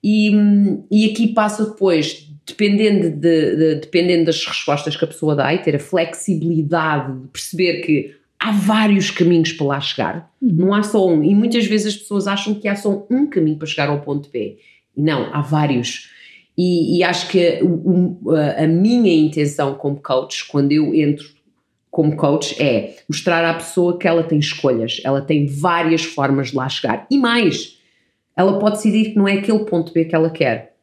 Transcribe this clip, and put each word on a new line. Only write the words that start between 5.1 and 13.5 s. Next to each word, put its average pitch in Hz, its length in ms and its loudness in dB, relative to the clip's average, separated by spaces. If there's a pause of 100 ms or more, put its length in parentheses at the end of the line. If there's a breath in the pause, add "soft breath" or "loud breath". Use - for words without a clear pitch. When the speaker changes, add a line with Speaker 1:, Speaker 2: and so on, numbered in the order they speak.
Speaker 1:
dá 139 160 0
e 170 60 0
ter 151 180 0
a - 20 -2
flexibilidade 156 1400 -2
de 135 80 -20
perceber - 520 -4
que - 340 -2 (240 loud breath)
há 226 140 -2
vários 202 580 2
caminhos 170 420 2
para 147 140 -4
lá 143 140 -2
chegar. - 600 -6
Speaker 2:
Uhum. 240 120 2
Speaker 1:
Não 185 220 2
há 208 80 2
só 208 240 0
um. 160 160 2
E 185 120 4
muitas 226 320 2
vezes 208 280 0
as - 20 -12
pessoas 202 300 -4
acham 202 280 -4
que 208 140 -6
há 196 80 -2
só 202 340 -4
um 269 160 2
caminho 156 320 0